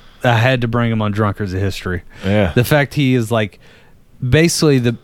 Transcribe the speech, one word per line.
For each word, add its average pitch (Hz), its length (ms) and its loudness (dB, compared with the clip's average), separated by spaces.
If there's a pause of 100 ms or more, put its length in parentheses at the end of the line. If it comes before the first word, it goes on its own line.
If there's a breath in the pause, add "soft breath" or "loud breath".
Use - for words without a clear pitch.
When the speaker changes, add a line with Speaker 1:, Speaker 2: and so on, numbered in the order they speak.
(220)
Speaker 1:
I 120 160 2
had 127 240 2
to 120 60 -2
bring 117 220 0
him 110 120 -2
on 104 100 -2
Drunkards 101 400 -2
of 92 80 -4
History. 92 420 -6 (220 loud breath)
Speaker 2:
Yeah. 98 280 2
Speaker 1:
The 120 120 2
fact 143 300 0
he 131 200 0
is, 113 180 -2
like, 110 260 -2 (680 soft breath)
basically 151 520 2
the, 120 260 0